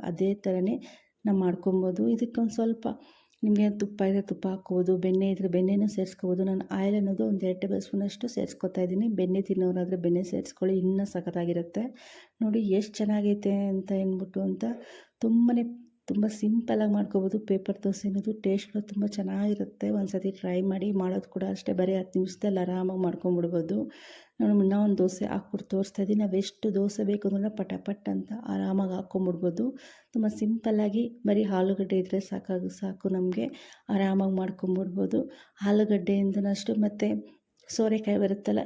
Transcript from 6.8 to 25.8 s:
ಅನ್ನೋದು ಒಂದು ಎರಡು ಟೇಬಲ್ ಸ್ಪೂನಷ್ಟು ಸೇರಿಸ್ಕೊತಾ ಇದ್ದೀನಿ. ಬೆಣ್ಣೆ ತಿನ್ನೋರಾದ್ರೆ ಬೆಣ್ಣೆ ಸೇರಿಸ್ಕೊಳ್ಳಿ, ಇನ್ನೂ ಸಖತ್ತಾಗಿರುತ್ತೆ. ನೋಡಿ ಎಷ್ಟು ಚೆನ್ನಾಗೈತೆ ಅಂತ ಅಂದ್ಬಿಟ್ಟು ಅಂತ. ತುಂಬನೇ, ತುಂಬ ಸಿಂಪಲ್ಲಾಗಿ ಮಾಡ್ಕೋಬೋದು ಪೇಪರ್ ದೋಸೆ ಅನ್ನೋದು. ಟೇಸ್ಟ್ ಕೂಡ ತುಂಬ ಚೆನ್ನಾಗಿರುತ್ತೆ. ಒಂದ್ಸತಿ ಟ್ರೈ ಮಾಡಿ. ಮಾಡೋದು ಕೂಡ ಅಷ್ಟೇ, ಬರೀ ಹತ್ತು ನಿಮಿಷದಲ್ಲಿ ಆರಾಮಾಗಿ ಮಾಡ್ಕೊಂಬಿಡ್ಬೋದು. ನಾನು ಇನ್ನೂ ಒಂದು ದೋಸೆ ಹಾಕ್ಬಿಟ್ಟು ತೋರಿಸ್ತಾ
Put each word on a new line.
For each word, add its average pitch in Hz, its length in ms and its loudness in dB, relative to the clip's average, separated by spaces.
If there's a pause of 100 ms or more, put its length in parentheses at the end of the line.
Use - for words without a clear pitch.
ಅನ್ನೋದು 196 280 0
ಒಂದು 202 200 0
ಎರಡು 185 160 -2
ಟೇಬಲ್ 196 220 -2
ಸ್ಪೂನಷ್ಟು 202 460 -4
ಸೇರಿಸ್ಕೊತಾ 190 540 -4
ಇದ್ದೀನಿ. 185 280 0
ಬೆಣ್ಣೆ 185 320 0
ತಿನ್ನೋರಾದ್ರೆ 185 560 0
ಬೆಣ್ಣೆ 175 260 2
ಸೇರಿಸ್ಕೊಳ್ಳಿ, 185 540 -2
ಇನ್ನೂ 190 280 2
ಸಖತ್ತಾಗಿರುತ್ತೆ. 175 760 -4 (560)
ನೋಡಿ 220 300 2
ಎಷ್ಟು 202 260 2
ಚೆನ್ನಾಗೈತೆ 208 580 2 (140)
ಅಂತ 190 300 -2
ಅಂದ್ಬಿಟ್ಟು 190 420 -2
ಅಂತ. 190 240 -2 (560)
ತುಂಬನೇ, 240 440 4 (420)
ತುಂಬ 208 260 2
ಸಿಂಪಲ್ಲಾಗಿ 214 600 2
ಮಾಡ್ಕೋಬೋದು 202 480 0
ಪೇಪರ್ 196 400 -2
ದೋಸೆ 196 260 -2
ಅನ್ನೋದು. 196 340 -2
ಟೇಸ್ಟ್ 196 280 0
ಕೂಡ 208 180 -4
ತುಂಬ 202 200 -2
ಚೆನ್ನಾಗಿರುತ್ತೆ. 202 840 -2
ಒಂದ್ಸತಿ 196 400 0
ಟ್ರೈ 185 320 -2
ಮಾಡಿ. 190 300 0
ಮಾಡೋದು 190 360 0
ಕೂಡ 185 200 -4
ಅಷ್ಟೇ, 196 240 -4
ಬರೀ 185 220 2
ಹತ್ತು 185 200 -4
ನಿಮಿಷದಲ್ಲಿ 185 460 0
ಆರಾಮಾಗಿ 185 420 0
ಮಾಡ್ಕೊಂಬಿಡ್ಬೋದು. 170 760 0 (580)
ನಾನು 208 180 4
ಇನ್ನೂ 196 260 4
ಒಂದು 208 180 4
ದೋಸೆ 185 260 0
ಹಾಕ್ಬಿಟ್ಟು - 440 -6
ತೋರಿಸ್ತಾ 196 340 -2